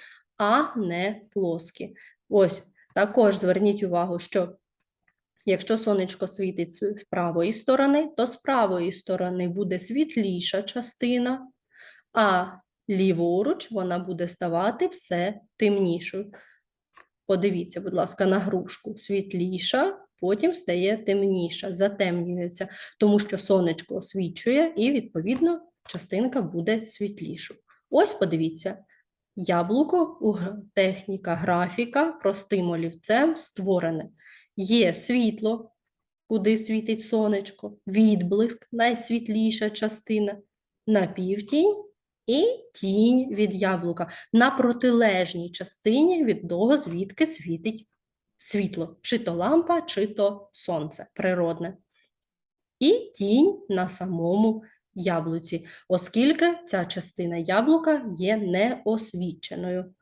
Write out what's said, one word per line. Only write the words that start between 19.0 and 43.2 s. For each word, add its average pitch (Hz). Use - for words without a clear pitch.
потім 208
стає 190
темніша, 196
затемнюється, 180
тому 208
що 208
сонечко 175
освічує 240
і, 233
відповідно, 254
частинка 233
буде 185
світлішою. 196
Ось 381
подивіться: 165
яблуко, 208
у 214
гр-, 190
техніка, 190
графіка, 180
простим -
олівцем 208
створене. 175
Є 196
світло, 220
куди 220
світить 220
сонечко, 208
відблиск, 208
найсвітліша 226
частина, 214
напівтінь 208
і 285
тінь 226